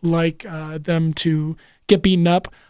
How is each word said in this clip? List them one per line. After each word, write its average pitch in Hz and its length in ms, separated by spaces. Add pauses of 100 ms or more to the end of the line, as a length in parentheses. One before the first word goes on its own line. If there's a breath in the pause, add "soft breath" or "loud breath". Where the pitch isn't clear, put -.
like, 165 460
uh, 156 300
them 160 380
to 156 400 (320 soft breath)
get 180 140
beaten 180 260
up. 175 200 (220 soft breath)